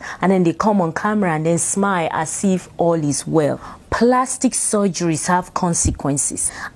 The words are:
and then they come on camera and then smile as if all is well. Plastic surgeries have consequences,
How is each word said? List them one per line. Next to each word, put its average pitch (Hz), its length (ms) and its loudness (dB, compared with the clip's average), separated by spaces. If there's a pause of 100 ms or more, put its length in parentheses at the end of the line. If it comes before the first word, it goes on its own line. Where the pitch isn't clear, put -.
(200)
and 180 120 4
then 190 100 4
they 165 120 2
come 208 260 2
on 165 120 0
camera 208 380 0
and 156 160 0
then 170 120 2
smile 190 520 0
as - 320 -4
if 185 260 0 (100)
all 170 160 2
is 147 340 -2
well. 147 320 0 (300)
Plastic 254 640 2
surgeries 175 760 0
have 180 260 0
consequences, - 960 -2 (260)